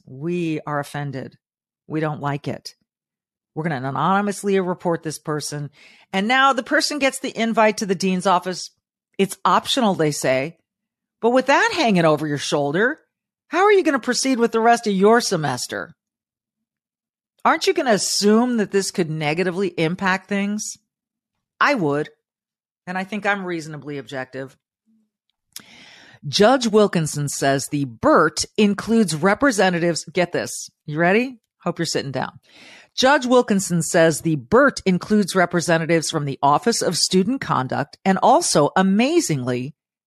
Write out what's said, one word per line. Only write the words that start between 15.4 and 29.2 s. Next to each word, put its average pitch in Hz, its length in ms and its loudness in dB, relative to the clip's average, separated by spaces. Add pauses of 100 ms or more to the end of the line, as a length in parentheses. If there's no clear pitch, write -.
Aren't 294 220 2
you 381 80 2
gonna 269 180 2
assume 214 640 2
that 208 160 -2
this 196 180 0
could 170 180 -2
negatively 165 600 -2
impact 185 600 -2
things? 202 480 -4 (840)
I 269 140 4
would. 151 360 -2 (760)
And 180 120 -8
I 190 60 -6
think 196 200 -10
I'm 202 200 -2
reasonably 151 540 -8
objective. 131 600 -12 (1700)
Judge 233 400 2
Wilkinson 180 640 0
says 139 400 -2
the 143 160 -2
bert 147 600 2 (120)
includes 202 580 2
representatives. 185 920 0